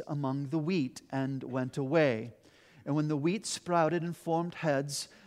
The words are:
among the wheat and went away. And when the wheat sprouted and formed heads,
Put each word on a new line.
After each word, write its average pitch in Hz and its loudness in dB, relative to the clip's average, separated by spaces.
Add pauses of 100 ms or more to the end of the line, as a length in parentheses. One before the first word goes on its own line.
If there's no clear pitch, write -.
among 139 -2
the 156 0
wheat 151 0
and 135 -2
went 127 -4
away. 135 2 (520)
And 143 -2
when 151 0
the 151 0
wheat 175 0
sprouted 170 2
and 170 -4
formed 165 -2
heads, 143 -2 (180)